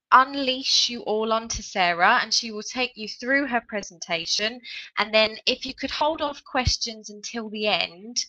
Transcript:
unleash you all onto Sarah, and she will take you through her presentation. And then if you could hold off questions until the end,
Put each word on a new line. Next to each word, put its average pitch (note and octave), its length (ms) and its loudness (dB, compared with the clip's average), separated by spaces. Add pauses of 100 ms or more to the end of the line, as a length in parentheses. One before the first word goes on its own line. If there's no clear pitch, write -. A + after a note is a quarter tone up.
(120)
unleash C4 800 4
you A#3+ 120 -8
all A3 300 0
onto A3+ 300 -2
Sarah, F#3 600 4
and A3 100 -2
she A#3 180 -2
will G#3+ 120 -8
take A#3+ 320 -4
you G#3+ 140 -10
through C4+ 380 0
her A#3+ 200 -2
presentation. F#3+ 920 -4 (380)
And G#3+ 160 0
then A3 220 4 (100)
if - 180 -2
you C4 100 -8
could - 160 -6
hold D#4 300 0
off C#4+ 240 -6
questions A3+ 640 -4
until G#3+ 400 -10
the G#3+ 180 -4
end, F#3 520 -2 (100)